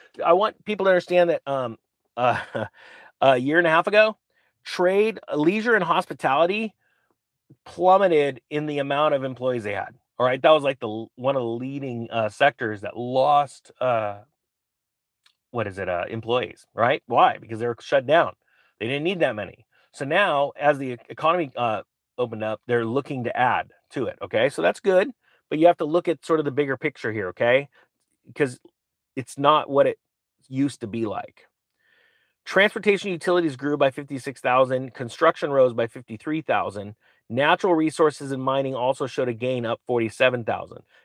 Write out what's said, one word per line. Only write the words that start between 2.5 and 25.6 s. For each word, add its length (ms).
<laughs> 680
a 160
year 220
and 60
a 40
half 180
ago, 300
trade, 540
leisure 400
and 120
hospitality 920
plummeted 840
in 160
the 140
amount 340
of 100
employees 400
they 100
had. 220
All 60
right. 160
That 100
was, 120
like, 160
the 100
l-, 260
one 220
of 40
the 60
leading, 640
uh, 160
sectors 540
that 160
lost, 800
uh, 400
what 140
is 140
it, 80
uh, 220
employees, 640
right? 340
Why? 300
Because 220
they 80
were 120
shut 260
down. 280
They 80
didn't 180
need 160
that 140
many. 300
So 120
now, 520
as 200
the 140
e-, 60
economy, 460
uh, 280
opened 260
up, 240
they're 180
looking 380
to 120
add 360
to 160
it. 160
Okay. 280
So 120
that's 180
good, 300
but 80
you 80